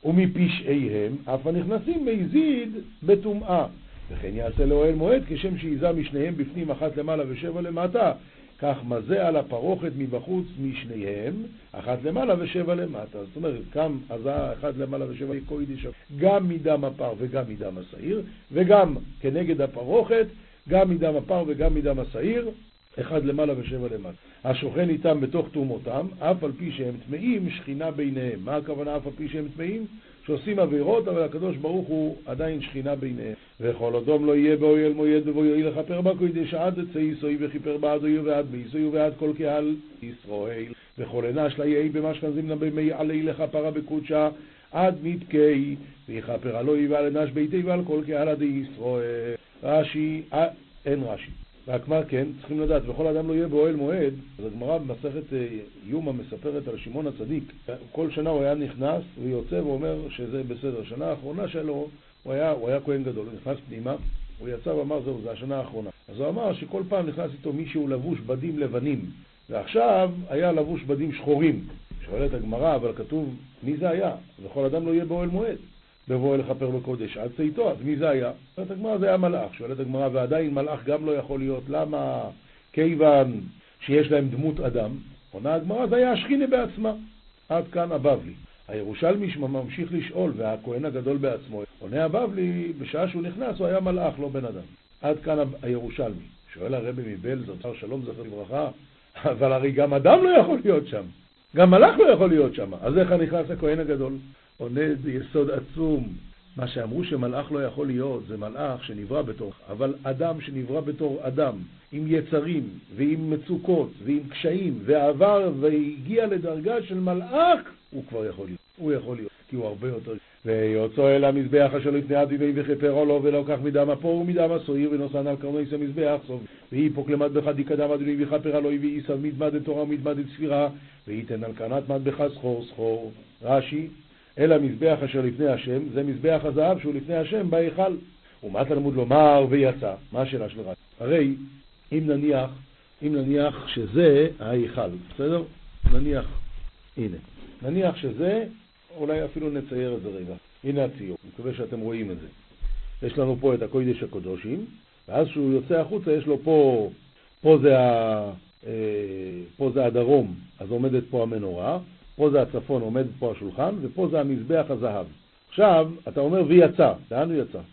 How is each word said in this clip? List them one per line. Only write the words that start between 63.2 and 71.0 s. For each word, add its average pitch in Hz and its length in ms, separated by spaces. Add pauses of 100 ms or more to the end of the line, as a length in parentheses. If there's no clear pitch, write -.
הוא 113 140
נכנס 131 160 (120)
פנימה, 120 260 (440)
הוא 117 100
יצא 123 220
ואמר, 151 320
"זהו, 123 200
זה 117 80
השנה 123 260
האחרונה." 110 340 (180)
אז 107 120
הוא 143 80
אמר 202 260
שכל 190 340
פעם 185 180
נכנס 156 260
איתו 143 200
מישהו 151 360
לבוש 135 320
בדים 131 380
לבנים, 127 420 (500)
ועכשיו 185 600 (180)
היה 170 240
לבוש 160 300
בדים 143 300